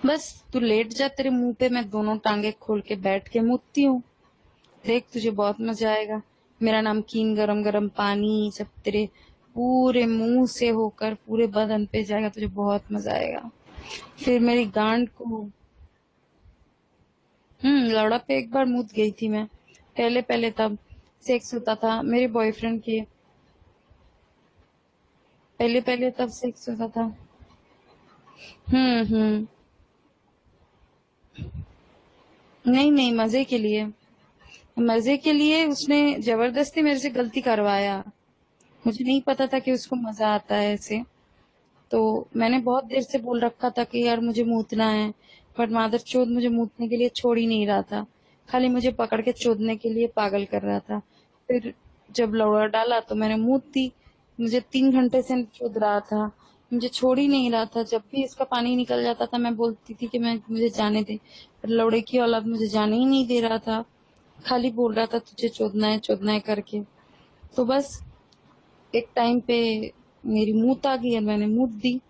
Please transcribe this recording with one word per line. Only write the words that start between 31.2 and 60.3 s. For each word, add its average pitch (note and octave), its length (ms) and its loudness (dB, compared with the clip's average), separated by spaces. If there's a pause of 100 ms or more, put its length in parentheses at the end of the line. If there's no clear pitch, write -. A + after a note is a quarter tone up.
नहीं, C4 280 4
नहीं, B3+ 200 4
मजे A3+ 320 0
के B3 140 -2
लिए, G#3+ 280 0 (920)
मजे A#3 360 2
के D4+ 160 0
लिए D4+ 340 4
उसने C#4+ 500 2
जबरदस्ती A#3+ 680 0
मेरे D4 160 2
से C4 120 -4
गलती B3 300 -2
करवाया, G3+ 560 0 (880)
मुझे A#3 200 -2
नहीं C4 160 2
पता C4 260 0
था C4 120 -2
कि C4 140 0
उसको B3+ 260 -2
मजा A3 360 -2
आता G#3 220 -2
है G#3 160 2
ऐसे, G#3+ 300 -6 (880)
तो A3 460 0
मैंने A#3 240 2
बहुत B3 240 0
देर B3 180 -2
से C4+ 160 -4
बोल A#3+ 220 -2
रखा A#3 300 -2
था A#3+ 140 -2
कि A#3+ 220 -2
यार A#3 140 0
मुझे A#3 240 0
मूतना A3 460 0
है, G#3+ 220 0 (440)
पर A#3 140 0
मादर A3+ 300 0
चोद B3+ 280 0
मुझे A#3+ 200 0
मूतने A#3 400 -2
के A#3 80 0
लिए A#3+ 140 2
छोड़ A#3+ 280 0
ही A#3 80 2
नहीं A3 200 2
रहा G3 160 0
था, G#3 240 -6 (420)
खाली B3+ 200 2
मुझे B3 240 0
पकड़ A3+ 300 -2
के A#3+ 100 -2
चोदने A3 440 0
के A3+ 120 -6
लिए A3+ 180 0 (100)
पागल G3+ 280 0
कर G3+ 180 -4
रहा G3+ 180 -2
था। G#3 180 -8 (500)
फिर A#3+ 240 -2 (380)
जब A3+ 220 0
लौड़ा G#3+ 360 4
डाला A3+ 320 0
तो A3 140 -8
मैंने G#3+ 220 0
मूत B3+ 380 2
दी, C4 160 0 (480)
मुझे A#3 220 0 (120)
तीन C4+ 200 4
घंटे B3+ 300 4
से B3+ 220 -2
चोद A3 340 -8
रहा G#3 240 2
था, G#3+ 220 -2 (460)
मुझे A#3+ 180 -2
छोड़ B3+ 300 2
ही C#4+ 100 2
नहीं C4 220 2
रहा A3+ 160 0
था, A#3 160 -4
जब A3 200 -2 (100)
भी C4+ 120 -2
इसका C4 200 -4
पानी B3 320 -2
निकल A#3+ 260 0
जाता A#3 240 -2
था A#3+ 120 -4
मैं A#3+ 180 0
बोलती A3+ 380 -4
थी A#3+ 120 -8
कि A#3+ 120 -4
मैं, A#3 200 0 (120)